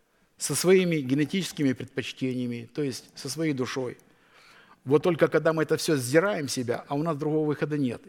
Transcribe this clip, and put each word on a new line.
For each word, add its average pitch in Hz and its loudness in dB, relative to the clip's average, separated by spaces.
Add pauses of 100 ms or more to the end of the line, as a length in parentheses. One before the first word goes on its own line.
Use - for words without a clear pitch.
(380)
со - -4
своими 175 4
генетическими 143 0
предпочтениями, 123 -6
то 156 -4
есть 131 -6 (100)
со - -12
своей 156 -2
душой. 127 -4 (880)
Вот 139 4
только 170 4
когда 156 2
мы 160 0
это 151 0
все 156 0
сдираем 156 2
с - -6
себя, 120 -4
а 143 -4
у 143 0
нас 160 -2
другого 151 0
выхода 151 -2
нет. 123 -2